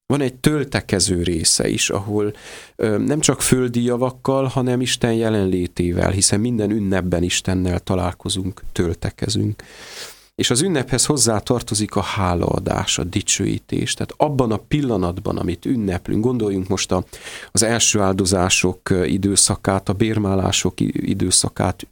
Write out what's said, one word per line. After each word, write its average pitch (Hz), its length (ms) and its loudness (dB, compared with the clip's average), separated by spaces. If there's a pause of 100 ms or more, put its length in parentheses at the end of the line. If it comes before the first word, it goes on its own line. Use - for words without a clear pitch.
van 143 140 0
egy 127 140 0
töltekező 104 880 0
része 87 460 2
is, - 220 0
ahol, 104 420 -2 (440)
ö, 107 220 0
nem 110 220 0
csak 139 220 2
földi 123 400 2
javakkal, 123 640 0
hanem 127 340 0
Isten 120 320 0
jelenlétével, 92 1000 0
hiszen 98 300 2
minden 110 300 0
ünnepben 95 520 0
Istennel 90 560 0
találkozunk, 92 840 -4 (100)
töltekezünk. 104 920 -2 (720)
És - 160 0
az 127 120 2
ünnephez 135 440 0
hozzátartozik 117 920 0
a 104 40 2
hálaadás, - 1000 0
a - 60 -2
dicsőítés. 101 880 -2
Tehát - 220 -8
abban 135 360 2
a 107 40 0
pillanatban, 98 800 -2
amit 90 280 -4
ünneplünk, 104 600 0
gondoljunk 107 440 0
most 92 240 -2
a, 92 120 2 (460)
az - 120 2
első 113 380 2
áldozások, 92 880 2
ö, 90 140 4
időszakát, 95 840 0
a 104 40 0
bérmálások 95 880 0
i-, - 280 0
időszakát - 840 0